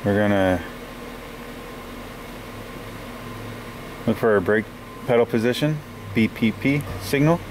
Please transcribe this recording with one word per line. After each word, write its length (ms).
We're 140
gonna 440
look 120
for 200
a 40
brake 240
pedal 200
position, 520
B 140
P 220
P 300
signal. 380